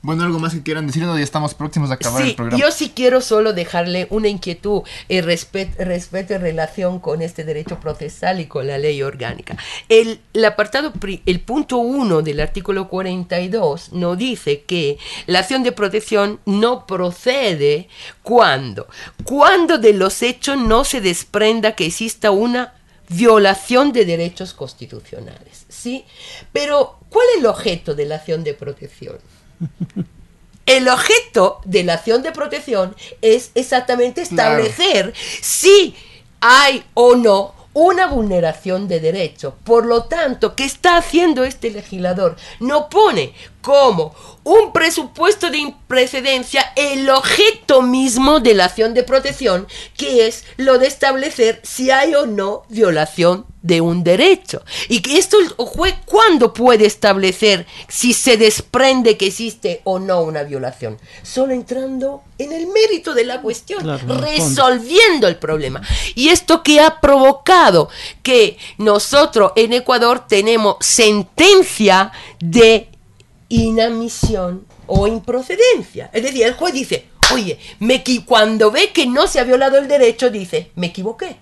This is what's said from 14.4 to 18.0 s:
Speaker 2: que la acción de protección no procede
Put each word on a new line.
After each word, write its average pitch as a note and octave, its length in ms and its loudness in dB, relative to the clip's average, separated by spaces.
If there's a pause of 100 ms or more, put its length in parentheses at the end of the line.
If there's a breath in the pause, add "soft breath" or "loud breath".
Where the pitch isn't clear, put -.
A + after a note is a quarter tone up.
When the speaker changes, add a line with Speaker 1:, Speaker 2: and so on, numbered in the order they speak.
Speaker 2:
que D3+ 360 -6 (280 loud breath)
la F3+ 140 0
acción C4 220 -4
de A#3+ 100 -2
protección G#3 720 -4
no G#3+ 400 -2
procede F3+ 1000 -4 (340 loud breath)